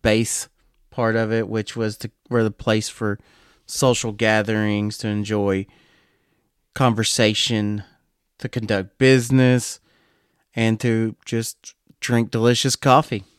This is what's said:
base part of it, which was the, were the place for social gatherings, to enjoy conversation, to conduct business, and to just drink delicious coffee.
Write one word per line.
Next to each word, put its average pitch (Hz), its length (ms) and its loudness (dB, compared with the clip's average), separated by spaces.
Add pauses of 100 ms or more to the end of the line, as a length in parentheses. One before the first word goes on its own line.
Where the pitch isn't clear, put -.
base 113 460 0 (420)
part 113 240 -2
of 113 160 0
it, 113 180 -2
which 110 280 -6
was 107 220 -4
the, - 120 -12 (200)
were 117 120 2
the 110 80 0
place 110 380 -2
for 104 300 -6 (480)
social 120 460 0
gatherings, 107 840 0
to 110 100 -6
enjoy 101 580 -2 (1040)
conversation, 107 1120 0 (540)
to 127 100 -10
conduct 104 480 -4
business, 127 840 4 (760)
and 113 260 0
to 113 340 -2 (100)
just - 500 -8 (260)
drink 117 300 0
delicious 120 460 2
coffee. 131 480 2 (140)